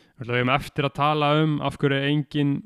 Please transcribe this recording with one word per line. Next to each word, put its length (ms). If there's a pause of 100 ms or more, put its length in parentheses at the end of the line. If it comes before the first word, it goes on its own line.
Náttúrulega 260
við 80
erum 120
eftir 320
að 80
tala 400
um 240
af 180
hverju 220
enginn, 540 (120)